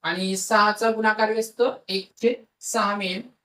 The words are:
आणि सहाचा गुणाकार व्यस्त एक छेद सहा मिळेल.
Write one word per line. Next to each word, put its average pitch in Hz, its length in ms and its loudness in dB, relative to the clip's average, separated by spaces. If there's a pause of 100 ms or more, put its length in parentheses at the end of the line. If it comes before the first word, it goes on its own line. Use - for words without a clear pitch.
आणि 185 360 -4
सहाचा 214 540 2
गुणाकार 220 400 0
व्यस्त 220 300 -2 (260)
एक 190 240 -6 (100)
छेद 240 240 0 (140)
सहा 202 360 -2
मिळेल. 196 500 -8